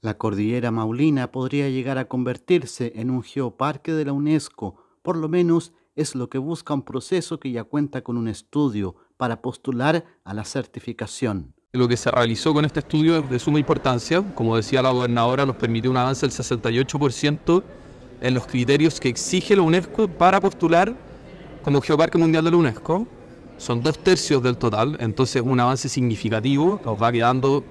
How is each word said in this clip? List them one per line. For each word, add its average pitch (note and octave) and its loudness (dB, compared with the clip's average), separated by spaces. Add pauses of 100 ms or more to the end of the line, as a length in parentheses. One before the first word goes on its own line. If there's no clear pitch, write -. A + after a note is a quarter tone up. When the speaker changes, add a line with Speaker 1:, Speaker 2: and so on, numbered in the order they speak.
Speaker 1:
La A2 -6
cordillera A2 -2
Maulina A#2+ -2
podría C3+ -4
llegar C3 -4
a C3 -4
convertirse B2+ -2
en A#2 -4
un B2+ -2
geoparque C#3 -6
de D#3 -2
la C#3 -4
unesco, D3 -2 (240)
por F3 -4
lo D#3+ -4
menos E3 2 (240)
es C#3 -4
lo B2+ -6
que - -8
busca D3 -6
un C3+ -2
proceso D#3+ -4
que C3+ -6
ya A#2 -6
cuenta D3 -4
con A#2+ -4
un A2+ -2
estudio G#2 -2 (200)
para A#2 -4
postular C3+ -2 (200)
a F#2+ -12
la G#2+ -6
certificación. A2 -6 (180)
Speaker 2:
Lo B2+ 4
que A#2+ 2
se A#2+ 0
realizó A#2 2
con D3+ 2
este D3+ -2
estudio D#3+ 2
es C#3+ -2
de B2 0
suma D3+ 2
importancia. C#3+ 0 (120)
Como A2+ 0
decía B2+ 0
la C3 4
gobernadora, B2 0
nos C3+ -2
permitió A#2 0
un B2+ 0
avance B2+ 0
del B2+ 0
sesenta A#2+ -4
y A#2 2
ocho C3+ -2
por C#3+ 2
ciento D3+ 0 (560)
en B2+ 0
los B2 -4
criterios C#3 2
que C#3 0
exige - 0
la F#3+ 6
unesco F3 2
para F3+ 4
postular F#3+ 2 (680)
como D3 2
Geoparque E3 2
Mundial D#3+ 4
de E3+ 2
la E3+ 6
unesco. E3 0 (500)
Son A#2 -4
dos D3 0
tercios D#3 2
del B2 2
total, A#2 0
entonces A#2+ 0
un B2+ 0
avance B2+ 0
significativo. B2+ 0
Nos A2 -4
va A#2 4
quedando B2+ 2